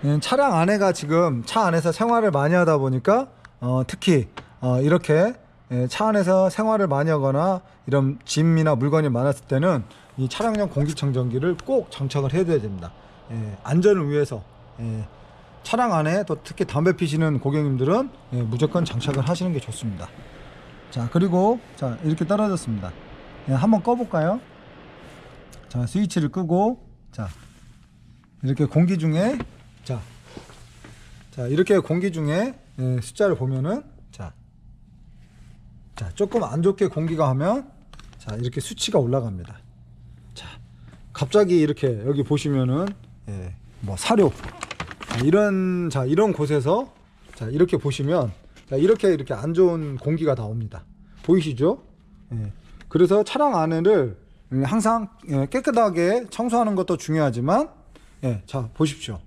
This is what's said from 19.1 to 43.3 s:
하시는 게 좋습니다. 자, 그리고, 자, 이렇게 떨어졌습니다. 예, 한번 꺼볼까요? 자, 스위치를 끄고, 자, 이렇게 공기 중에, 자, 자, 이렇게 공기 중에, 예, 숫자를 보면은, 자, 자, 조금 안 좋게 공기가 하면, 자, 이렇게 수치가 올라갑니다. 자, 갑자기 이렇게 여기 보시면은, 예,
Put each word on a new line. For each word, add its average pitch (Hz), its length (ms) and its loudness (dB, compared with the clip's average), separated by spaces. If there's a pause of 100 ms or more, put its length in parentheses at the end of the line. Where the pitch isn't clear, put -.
하시는 180 260 -2
게 139 80 -2
좋습니다. 98 480 -10 (840)
자, 120 200 -6
그리고, 190 480 2 (160)
자, 120 300 -6
이렇게 156 220 -2
떨어졌습니다. 160 680 -2 (560)
예, 135 60 0
한번 196 280 2
꺼볼까요? 226 580 -2 (1300)
자, 123 180 -4
스위치를 175 420 -2
끄고, 185 580 -2 (240)
자, 104 180 -10 (1120)
이렇게 135 240 0
공기 175 320 4
중에, 170 400 0 (480)
자, 120 140 -6 (1300)
자, 123 160 -8
이렇게 180 320 4
공기 180 320 0
중에, 165 480 -2 (220)
예, 127 200 -2
숫자를 185 360 0
보면은, 131 480 -4 (260)
자, - 220 -14 (1600)
자, 95 220 -10
조금 202 260 0
안 139 180 -4
좋게 196 280 2
공기가 160 400 0
하면, 180 420 0 (480)
자, 110 160 -12
이렇게 120 260 -6
수치가 - 380 -2
올라갑니다. 113 580 -2 (800)
자, - 140 -18 (640)
갑자기 180 480 4
이렇게 139 440 0
여기 139 200 0
보시면은, 143 640 0 (400)
예, 92 260 -10 (260)